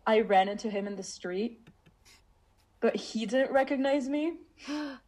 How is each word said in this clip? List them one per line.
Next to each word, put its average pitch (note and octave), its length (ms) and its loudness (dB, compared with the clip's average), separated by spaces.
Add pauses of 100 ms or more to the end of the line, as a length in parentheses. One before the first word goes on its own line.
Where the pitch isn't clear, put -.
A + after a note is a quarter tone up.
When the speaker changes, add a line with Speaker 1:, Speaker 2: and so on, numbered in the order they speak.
Speaker 1:
I A3 140 4
ran G3 300 4
into G#3+ 200 -4
him G3+ 180 -4
in G3+ 100 -8
the F#3+ 60 -8
street. F#3+ 680 -6 (1120)
But A3+ 160 2
he A3 280 -6
didn't B3+ 280 0
recognize C4+ 560 2
me. D4+ 240 0 (340)
Speaker 2:
<gasps> D4 60 -6 (340)